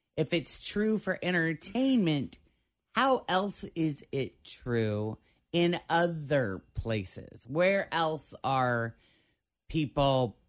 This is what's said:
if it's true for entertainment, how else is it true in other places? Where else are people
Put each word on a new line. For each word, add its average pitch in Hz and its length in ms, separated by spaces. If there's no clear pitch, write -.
if 156 160
it's - 340
true 220 300
for - 260
entertainment, 170 1160
how 262 360
else 190 340
is 156 380
it - 320
true 110 760
in 175 280
other 151 720
places? - 720
Where 180 440
else 160 420
are 123 520
people 135 680